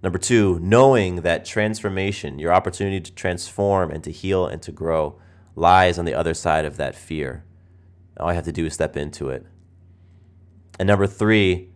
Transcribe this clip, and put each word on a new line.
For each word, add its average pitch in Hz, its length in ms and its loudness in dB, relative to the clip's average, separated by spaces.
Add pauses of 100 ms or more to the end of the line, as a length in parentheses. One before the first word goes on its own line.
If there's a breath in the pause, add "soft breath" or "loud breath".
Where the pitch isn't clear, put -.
Number 92 160 -2
two, 101 400 2
knowing 101 640 4
that 85 220 0
transformation, 98 920 -4
your 82 160 0
opportunity 95 480 0
to 80 100 -16
transform 95 760 -2
and 78 140 -10
to 78 80 -12
heal 92 340 -2
and 71 160 -10
to - 100 -16
grow, 78 480 -4 (360 soft breath)
lies 90 420 4
on 85 80 -4
the 80 80 -4
other 82 220 -2
side 80 280 0
of 71 140 -8
that 69 180 -6
fear. 73 480 -10 (760 soft breath)
All 82 100 -4
I 87 60 -2
have 80 100 -6
to 85 60 -8
do 80 160 -4
is 78 80 -8
step 78 200 -4
into 71 340 -8
it. 65 160 -10 (1300 soft breath)
And 95 80 -2
number 101 200 2
three 101 680 2